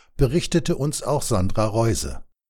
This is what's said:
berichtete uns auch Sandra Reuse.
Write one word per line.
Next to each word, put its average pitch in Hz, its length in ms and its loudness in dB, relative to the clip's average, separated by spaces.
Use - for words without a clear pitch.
berichtete 160 600 2
uns 143 240 -4
auch 135 220 -2
Sandra 101 420 2
Reuse. 107 580 -2